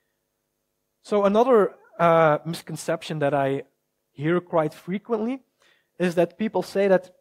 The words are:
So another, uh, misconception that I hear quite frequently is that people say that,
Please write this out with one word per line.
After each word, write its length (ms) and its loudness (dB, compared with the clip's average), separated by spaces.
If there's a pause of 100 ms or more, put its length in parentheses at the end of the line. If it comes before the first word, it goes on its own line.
(1040)
So 220 0
another, 480 4 (260)
uh, 460 4
misconception 760 -8
that 140 -2
I 300 -2 (480)
hear 300 -4
quite 320 -2
frequently 680 -8 (580)
is 160 -2
that 220 0
people 260 -4
say 240 -2
that, 340 0